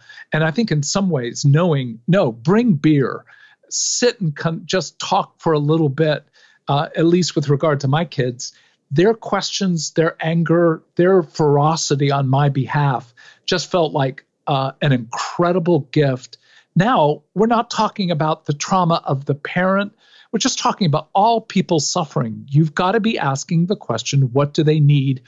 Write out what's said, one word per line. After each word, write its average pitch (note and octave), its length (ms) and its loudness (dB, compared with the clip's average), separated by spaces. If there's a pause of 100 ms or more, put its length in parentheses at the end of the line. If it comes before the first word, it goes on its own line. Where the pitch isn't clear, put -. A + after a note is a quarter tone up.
(320)
And D#3 100 -2
I D#3+ 80 0
think A3 200 -2
in D3+ 120 0
some G3 280 -2
ways A#2+ 340 -4
knowing, C#3 640 2
no, E3+ 240 2
bring F3+ 420 2
beer, C#3+ 520 2 (420)
sit - 540 -2
and D3+ 120 -2
con-, E3 300 -4
just E3+ 340 -4
talk - 400 -4
for E3 140 0
a D3+ 60 2
little D3+ 320 2
bit, D3+ 340 -2 (440)
uh, D3 280 0
at E3 80 2
least E3+ 320 2
with C#3+ 140 -2
regard C#3+ 300 0
to C#3+ 80 -2
my D3 180 0
kids, B2+ 480 -6 (360)
their F3 220 4
questions, F#3 800 -4
their E3 300 0
anger, E3 640 0 (140)
their F3+ 260 4
ferocity D3 880 0
on C#3 180 -2
my C#3 200 2
behalf C3+ 640 -2 (320)
just - 260 -4
felt D#3+ 220 0
like, C3+ 320 -4 (220)
uh, C3+ 340 -2
an C#3+ 120 2
incredible E3+ 880 0 (120)
gift. C3+ 460 -2 (380)
Now, E3 460 2 (120)
we're G#3 120 2
not A#3 240 0
talking G3 400 -2
about D#3 360 -2
the D#3 60 -4
trauma E3 520 0
of C#3 220 -4
the C#3+ 80 -2
parent. F#3+ 580 -2 (400)
We're A3 80 -2
just - 180 -4
talking G#3+ 300 -2
about C#3+ 260 -2
all A3 260 2
people F3+ 380 -2
suffering. A#2 720 -4
You've D3+ 240 2
got F#3 180 0
to A3+ 80 2
be A3+ 160 -2
asking D#3+ 500 -2
the G3 100 -2
question, A#2+ 460 -2 (100)
"What C#3+ 220 0
do D#3+ 100 0
they D#3 160 2
need? C#3 480 2